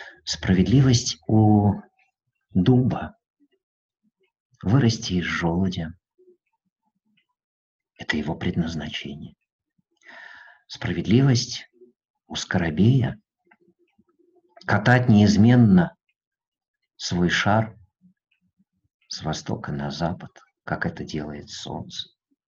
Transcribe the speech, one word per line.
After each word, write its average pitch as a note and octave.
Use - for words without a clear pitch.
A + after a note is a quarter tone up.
Справедливость A#2+
у G#2+
дуба G2
вырасти A2+
из F2
желудя. F2
Это -
его D2+
предназначение. D#2
Справедливость A#2
у -
скоробея F2+
катать B2
неизменно G#2
свой F2
шар G#2+
с -
востока -
на C#2+
запад, E2
как -
это -
делает D2
солнце. -